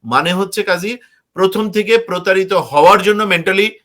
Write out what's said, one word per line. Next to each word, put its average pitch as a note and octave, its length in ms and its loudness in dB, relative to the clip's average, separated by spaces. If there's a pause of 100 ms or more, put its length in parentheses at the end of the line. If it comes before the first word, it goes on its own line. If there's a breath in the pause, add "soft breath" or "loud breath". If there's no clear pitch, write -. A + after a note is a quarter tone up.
মানে C#3 300 0
হচ্ছে G3 300 -4
কাজী G3 340 -4 (360 soft breath)
প্রথম G3 380 -2
থেকে G#3+ 260 0
প্রতারিত F#3+ 560 -2
হওয়ার E3 480 4
জন্য G#3 220 -2
মেন্টালি F#3+ 480 0 (140)